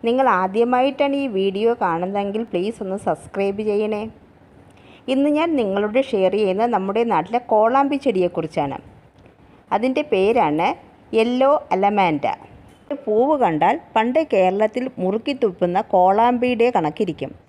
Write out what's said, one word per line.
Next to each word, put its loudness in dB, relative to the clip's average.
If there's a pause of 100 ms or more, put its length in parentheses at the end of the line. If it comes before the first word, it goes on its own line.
നിങ്ങൾ 2 (140)
ആദ്യമായിട്ടാണ് 0
ഈ -4 (100)
വീഡിയോ 0 (120)
കാണുന്നതെങ്കിൽ -2
പ്ലീസ് -4
ഒന്ന് -6 (100)
സബ്സ്ക്രൈബ് -4
ചെയ്യണേ. -2 (1120)
ഇന്ന് 2
ഞാൻ 0 (120)
നിങ്ങളോട് 0 (100)
ഷെയർ 2
ചെയ്യുന്നത് 0
നമ്മുടെ -2 (100)
നാട്ടിലെ 0 (120)
കോളാമ്പി 2
ചെടിയെക്കുറിച്ചാണ്. -2 (1000)
അതിൻ്റെ 0 (100)
പേരാണ് 2 (520)
യെല്ലോ 2 (260)
അലമാൻഡ. 0 (640)
ഒരു -6
പൂവ് 2
കണ്ടാൽ 2 (180)
പണ്ട് 2 (140)
കേരളത്തിൽ 0 (180)
മുറുക്കി -2
തുപ്പുന്ന 0 (140)
കോളാമ്പിയുടെ 2
കണക്കിരിക്കും. -4 (160)